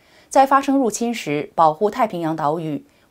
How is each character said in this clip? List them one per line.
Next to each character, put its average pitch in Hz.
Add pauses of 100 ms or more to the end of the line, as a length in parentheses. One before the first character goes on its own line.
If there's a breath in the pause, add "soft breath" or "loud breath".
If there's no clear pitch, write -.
(300 soft breath)
在 269
发 277
生 277
入 247
侵 233
时 151
保 160
护 208
太 226
平 175
洋 160
岛 160
屿， 156 (240 soft breath)